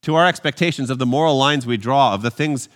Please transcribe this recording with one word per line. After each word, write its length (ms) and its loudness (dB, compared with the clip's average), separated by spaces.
to 120 -2
our 120 6
expectations 600 -2
of 100 -4
the 60 -2
moral 320 2
lines 300 2
we 100 -2
draw, 380 0
of 80 -4
the 80 -4
things 460 -6